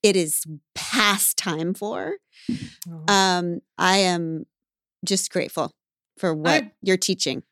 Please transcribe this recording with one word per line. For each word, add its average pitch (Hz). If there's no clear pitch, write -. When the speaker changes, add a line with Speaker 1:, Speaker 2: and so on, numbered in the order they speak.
Speaker 1:
it 202
is 165
past 208
time 170
for. -
Speaker 2:
Aw. 165
Speaker 1:
Um, 175
I 185
am 170
just -
grateful -
for 170
what 156
Speaker 2:
I 104
Speaker 1:
you're 185
teaching. 160